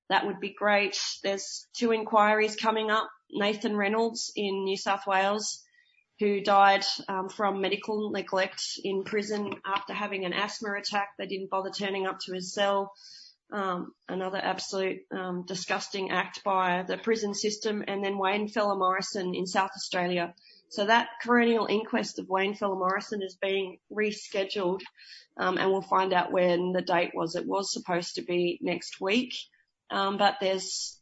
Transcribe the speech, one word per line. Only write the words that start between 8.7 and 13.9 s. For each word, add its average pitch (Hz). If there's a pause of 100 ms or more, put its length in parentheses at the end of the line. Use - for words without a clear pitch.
in 196
prison 208 (100)
after 196
having 196
an 175
asthma 208
attack. 202
They 196
didn't 190
bother 190
turning 196
up 190
to 185
his 185
cell. 196 (580)
Um, 185 (140)